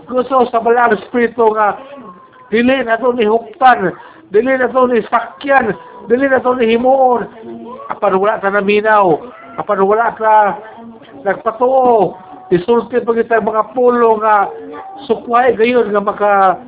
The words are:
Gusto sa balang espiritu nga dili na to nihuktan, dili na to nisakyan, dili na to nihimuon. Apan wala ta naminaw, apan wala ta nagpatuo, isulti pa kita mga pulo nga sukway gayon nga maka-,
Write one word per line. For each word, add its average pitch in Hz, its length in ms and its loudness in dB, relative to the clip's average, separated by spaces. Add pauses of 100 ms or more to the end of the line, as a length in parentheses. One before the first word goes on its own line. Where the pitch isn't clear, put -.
Gusto 247 400 0
sa 226 160 -4
balang 233 320 2
espiritu 233 560 0
nga 214 240 0 (800)
dili 247 320 0
na 226 80 0
to 247 160 0
nihuktan, 226 800 0 (400)
dili 247 240 2
na 254 160 -2
to 254 160 2
nisakyan, 240 880 -2 (320)
dili 254 240 2
na 254 80 2
to 254 160 0
nihimuon. 247 720 2 (640)
Apan 196 260 0
wala 202 220 0
ta 196 80 -4
naminaw, 202 720 2 (400)
apan 196 240 -2
wala 214 320 0
ta 214 400 2 (720)
nagpatuo, 240 880 0 (340)
isulti 226 540 0
pa 226 80 0
kita 226 320 0
mga 220 320 -4
pulo 240 480 2
nga 208 240 2 (580)
sukway 233 540 0
gayon 233 320 0
nga 208 80 0
maka-, 196 560 2 (120)